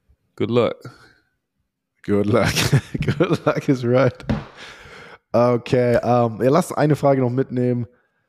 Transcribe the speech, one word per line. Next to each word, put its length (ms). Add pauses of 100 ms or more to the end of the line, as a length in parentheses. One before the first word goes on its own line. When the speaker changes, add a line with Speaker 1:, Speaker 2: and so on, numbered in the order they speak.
(360)
Speaker 1:
Good 140
luck. 260 (1300)
Speaker 2:
Good 220
luck. 260 (220)
<laughs> 180 (260)
Good 280
luck 220
is 160
right. 400 (1080)
Okay, 680
ähm, 380
ja, 100
lass 220
eine 220
Frage 260
noch 100
mitnehmen. 560 (420)